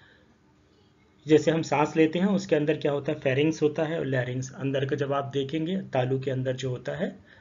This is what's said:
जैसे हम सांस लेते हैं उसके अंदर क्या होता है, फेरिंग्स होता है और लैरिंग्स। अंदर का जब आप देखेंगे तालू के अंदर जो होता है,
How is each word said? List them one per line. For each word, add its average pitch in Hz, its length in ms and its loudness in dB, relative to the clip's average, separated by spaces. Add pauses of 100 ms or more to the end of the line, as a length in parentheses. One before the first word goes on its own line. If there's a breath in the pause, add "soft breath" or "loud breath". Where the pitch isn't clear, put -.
(1300 soft breath)
जैसे 151 240 6
हम 160 120 2
सांस 151 340 0
लेते 160 220 4
हैं 185 80 2
उसके 190 300 2
अंदर 151 200 2
क्या 151 160 0
होता 143 200 -2
है, 147 80 -6
फेरिंग्स 147 420 2
होता 147 220 2
है 160 140 -4
और 147 80 -4
लैरिंग्स। 131 460 -2
अंदर 135 340 -2
का 147 100 -2
जब 135 160 -2
आप 139 120 0
देखेंगे 147 560 -4
तालू 131 380 -2
के 135 120 -4
अंदर 131 260 -2
जो 131 140 -6
होता 143 260 -8
है, 180 220 -4 (220 loud breath)